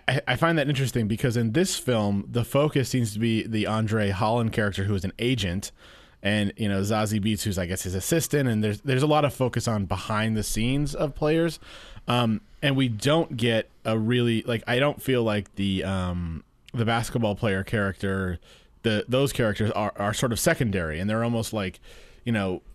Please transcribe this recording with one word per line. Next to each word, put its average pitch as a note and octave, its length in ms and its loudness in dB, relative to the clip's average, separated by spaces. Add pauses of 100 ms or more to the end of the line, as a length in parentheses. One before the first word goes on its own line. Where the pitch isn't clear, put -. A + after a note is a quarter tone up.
I, B2+ 220 2
I B2+ 80 0
find E3 220 2
that C#3 100 2
interesting B2+ 400 0
because A2+ 300 0
in A2+ 160 0
this F3+ 240 2
film, G#2 520 0
the A#2 140 -2
focus C#3 460 2
seems A#2+ 240 0
to G2+ 60 -6
be A2+ 280 0
the G#2+ 200 0
Andre G#2+ 420 0
Holland A2 420 0
character, G2+ 320 0
who G2+ 120 0
is F#2 100 -2
an F#2 120 -6
agent, G#2 540 -2 (500)
and, G2+ 360 0
you A2 100 -2
know, G2 140 0
Zazie G#2+ 420 0
Beetz, G#2+ 200 0
who's, F#2+ 140 -2
I F2+ 100 -2
guess, F#2 160 -4
his F#2 120 -4
assistant. C#3+ 540 0
And A2 120 0
there's, G#2 200 -2
there's C3 220 0
a D#3 40 2
lot D3+ 160 4
of C#3 100 2
focus B2 320 0
on G#2+ 200 0
behind G#2+ 500 -2
the G#2+ 80 0
scenes C3+ 500 0
of D3+ 220 -2
players. D#3+ 420 2 (520)
Um, A#2 320 2 (200)
and C#3 140 2
we C3+ 140 2
don't C#3+ 480 2
get A2+ 320 2 (160)
a A2+ 120 2
really, A#2 440 2
like, A#2 260 -2
I B2 120 0
don't C#3+ 220 0
feel B2+ 220 2
like G#2 320 -2
the, G2 300 0
um, F2 580 -4 (300)
the A#2 100 0
basketball A#2 520 0
player G2 280 0
character, F#2+ 760 -2 (440)
the, G#2+ 240 2
those C3 240 2
characters A2 400 0
are, G#2 240 -2
are G#2 180 -2
sort A#2 200 0
of F#2 80 -2
secondary, F#2+ 580 0
and G2 100 -4
they're A2 140 0
almost A#2 300 -2
like, F#2+ 260 -4 (460)
you A#2+ 80 0
know, G2 280 0 (140)